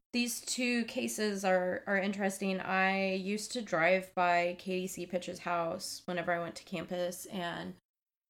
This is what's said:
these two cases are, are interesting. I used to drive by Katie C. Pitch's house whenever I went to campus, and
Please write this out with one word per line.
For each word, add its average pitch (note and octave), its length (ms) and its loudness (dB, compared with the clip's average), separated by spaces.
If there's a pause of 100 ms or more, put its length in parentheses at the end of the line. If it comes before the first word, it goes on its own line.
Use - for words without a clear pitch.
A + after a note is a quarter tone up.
(140)
these A#3+ 260 0
two A#3+ 460 0
cases G#3+ 580 -2
are, F#3 440 2
are G3+ 100 4
interesting. G3 640 0
I F#3+ 540 2
used G3 380 -4
to B3 100 -4
drive F#3 500 4
by F3 460 4
Katie F#3 280 -2
C. F3 200 -6
Pitch's F3 320 -4
house F3 680 -2
whenever F3 260 -2
I E3+ 80 2
went E3+ 160 -6
to - 80 -14
campus, F3+ 600 -4
and F3 500 -6 (540)